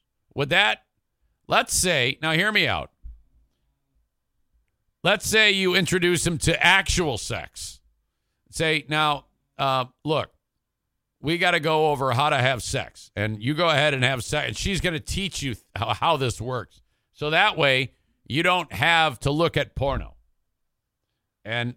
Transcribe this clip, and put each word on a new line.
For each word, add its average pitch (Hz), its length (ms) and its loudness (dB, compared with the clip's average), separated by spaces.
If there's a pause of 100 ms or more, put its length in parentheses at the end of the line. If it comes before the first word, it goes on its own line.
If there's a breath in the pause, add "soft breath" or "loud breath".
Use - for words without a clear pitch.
(340)
Would 139 160 -4
that, 208 360 0 (640)
let's - 260 0
say, 139 480 0
now 160 100 -2
hear 185 200 0
me 190 160 2
out. 85 240 -2 (2000)
Let's 190 240 0
say 214 240 6
you 190 240 2
introduce 175 520 2
him 170 120 -2
to - 260 2
actual 175 520 2
sex. - 600 -10 (720)
Say, 160 400 -2
"Now, 151 380 0 (300)
uh, 131 280 0 (180)
look, 147 280 -2 (880)
we 160 160 -2
gotta 175 220 2
go 156 320 2
over 131 200 0
how 139 180 2
to 147 80 2
have 127 260 0
sex, - 520 -8
and 107 260 -4
you 127 120 -2
go 165 160 0
ahead 147 240 2
and 131 100 0
have 127 200 0
sex, 143 240 -4
and 113 100 -6
she's 185 240 -2
gonna 170 180 -2
teach - 420 -6
you 131 140 -6 (200)
how, 113 180 -2
how 156 240 0
this 127 240 -2
works." 120 400 -10 (320)
So 151 160 -6
that 180 280 2
way, 135 360 0 (320)
you 151 180 -2
don't 180 300 0
have 160 480 4
to 139 100 0
look 156 260 2
at 131 180 -4
porno. 131 400 -4 (1300)
And 120 320 -4